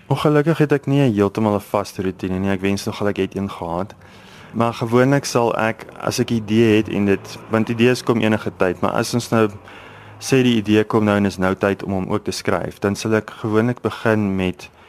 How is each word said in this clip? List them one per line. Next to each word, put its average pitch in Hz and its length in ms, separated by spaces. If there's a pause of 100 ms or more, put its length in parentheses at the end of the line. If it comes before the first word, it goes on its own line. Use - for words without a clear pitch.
Ongelukkig 151 500
het 147 140
ek 139 140
nie 139 260
heeltemal 104 420
'n 98 60
vaste 101 420
roetine 92 360
nie. 98 120
Ek 95 100
wens 98 240
nogal 104 240
ek 98 80
het 95 200
een 98 140
gehad. 87 440 (580)
Maar 117 220
gewoonlik 127 500
sal 117 320
ek, 110 300 (140)
as - 180
ek 120 120
'n 120 40
idee 110 420
het 110 120
en 101 160
dit, 98 340 (120)
want 110 180
idees 120 340
kom 117 180
enige 107 360
tyd, 90 240
maar 104 120
as 113 220
ons 117 160
nou 110 180 (720)
sê 131 220
die 123 140
idee 107 280
kom 107 200
nou 104 120
en 101 100
is 92 120
nou 92 160
tyd 98 280
om 98 100
hom 95 200
ook 104 120
te - 60
skryf, - 480
dan 101 160
sal 110 200
ek 107 160
gewoonlik 113 500
begin 107 560
met, 92 340 (180)